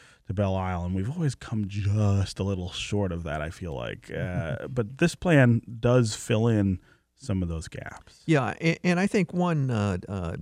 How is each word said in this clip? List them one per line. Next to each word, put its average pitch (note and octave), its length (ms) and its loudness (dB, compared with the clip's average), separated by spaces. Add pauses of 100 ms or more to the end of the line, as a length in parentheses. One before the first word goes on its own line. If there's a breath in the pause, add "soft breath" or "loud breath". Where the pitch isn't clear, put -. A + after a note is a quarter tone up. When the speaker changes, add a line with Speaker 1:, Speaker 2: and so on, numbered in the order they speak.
(280 loud breath)
Speaker 1:
to - 60 -4
Belle F#2+ 220 0
Isle. F#2 300 -2
And F#2 100 -2
we've F#2+ 140 -2
always D#3 260 -2
come G#2+ 320 -4
just G2+ 720 2
a F#2 40 -2
little F#2 280 -2
short G2+ 400 -2
of E2+ 120 -6
that, D2+ 180 -4
I D#2 80 -6
feel D#2+ 260 -8
like. A#1 340 -8
Uh, - 60 -8
Speaker 2:
Mm-hmm. F2 580 -4
Speaker 1:
but B2 260 -4
this F3 160 2
plan C3 460 6 (180)
does A#2+ 360 4
fill A2+ 320 0
in G2 320 2 (360 soft breath)
some F#2+ 280 -4
of E2 60 -4
those E2 180 -6
gaps. - 580 -14
Speaker 2:
Yeah, C3+ 360 2
a-, E3 240 0
and F3+ 140 2
I G3 80 2
think G3+ 260 0
one, E3+ 380 0
uh, G2+ 260 2 (100)
uh, F#2 340 -6